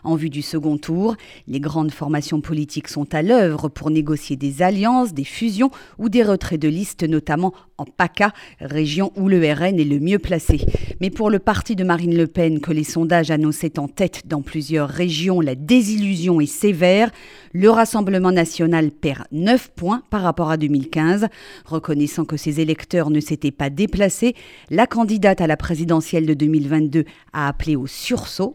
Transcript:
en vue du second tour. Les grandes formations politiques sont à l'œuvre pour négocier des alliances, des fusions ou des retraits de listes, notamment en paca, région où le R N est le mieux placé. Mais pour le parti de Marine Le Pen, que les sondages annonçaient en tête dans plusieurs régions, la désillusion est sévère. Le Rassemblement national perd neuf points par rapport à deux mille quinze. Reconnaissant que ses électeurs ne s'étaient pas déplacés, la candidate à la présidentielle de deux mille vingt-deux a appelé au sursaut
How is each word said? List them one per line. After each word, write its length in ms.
en 100
vue 160
du 120
second 360
tour. 380
Les 100
grandes 320
formations 500
politiques 460
sont 260
à 100
l'œuvre 460
pour 220
négocier 460
des 260
alliances, 520
des 100
fusions 480
ou 100
des 140
retraits 400
de 60
listes, 340
notamment 520
en 80
paca, 480
région 560
où 120
le 100
R 240
N 180
est 40
le 140
mieux 200
placé. 420
Mais 80
pour 220
le 80
parti 360
de 100
Marine 300
Le 120
Pen, 340
que 100
les 140
sondages 460
annonçaient 480
en 100
tête 380
dans 160
plusieurs 480
régions, 500
la 140
désillusion 840
est 60
sévère. 680
Le 160
Rassemblement 600
national 600
perd 420
neuf 420
points 360
par 100
rapport 300
à 80
deux 80
mille 240
quinze. 380
Reconnaissant 600
que 100
ses 240
électeurs 480
ne 120
s'étaient 300
pas 200
déplacés, 640
la 180
candidate 540
à 60
la 100
présidentielle 680
de 80
deux 120
mille 220
vingt-deux 360
a 160
appelé 260
au 120
sursaut 680